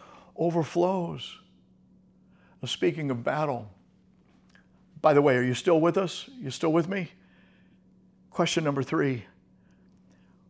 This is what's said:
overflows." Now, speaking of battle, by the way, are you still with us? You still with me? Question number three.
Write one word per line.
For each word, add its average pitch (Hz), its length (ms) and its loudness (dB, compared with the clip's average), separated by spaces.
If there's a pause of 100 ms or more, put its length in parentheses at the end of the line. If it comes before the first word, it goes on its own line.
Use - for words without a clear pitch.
(380)
overflows." 170 1000 -2 (1200)
Now, 131 60 -8
speaking 151 440 -2
of 120 120 -4
battle, 135 460 -4 (1300)
by 156 120 6
the 143 80 8
way, 143 140 6
are 123 80 2
you 127 100 0
still 160 280 2
with 170 160 2
us? 190 320 -4 (100)
You 143 100 -8
still 160 220 -2
with 165 160 2
me? 190 240 -6 (1160)
Question 165 340 0
number 143 200 -2
three. 135 420 -2 (1200)